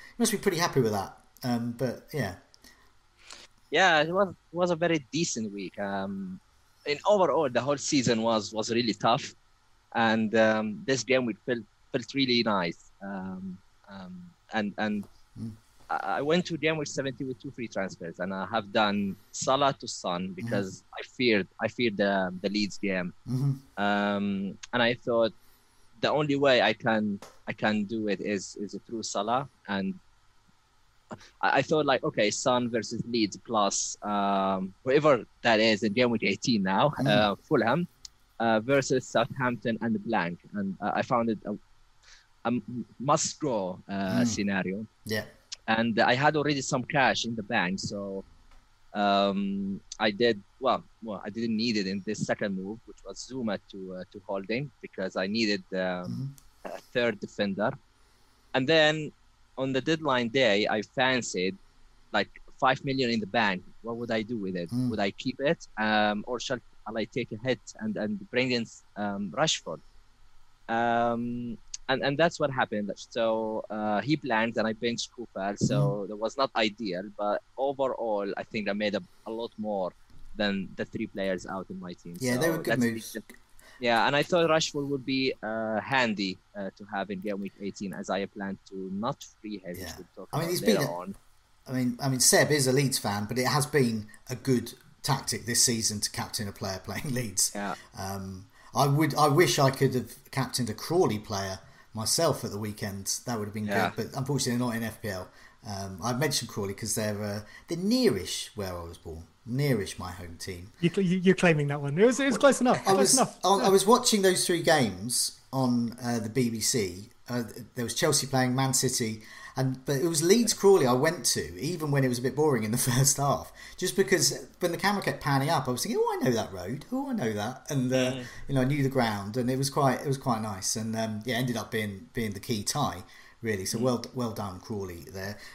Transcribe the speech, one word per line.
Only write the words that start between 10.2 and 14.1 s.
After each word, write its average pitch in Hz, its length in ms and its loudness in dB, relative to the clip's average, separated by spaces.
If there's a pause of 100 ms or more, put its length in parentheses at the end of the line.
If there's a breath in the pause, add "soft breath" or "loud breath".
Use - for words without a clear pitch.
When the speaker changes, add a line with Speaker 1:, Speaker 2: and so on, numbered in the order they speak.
Speaker 2:
um, 110 500 2
this 135 180 0
game 127 220 2
week 110 200 -4
felt, 120 140 -2 (320)
felt 127 220 -6
really 123 300 2
nice. 95 480 -2 (100)
Um, 98 560 -10 (320)
um, 185 320 -14 (320)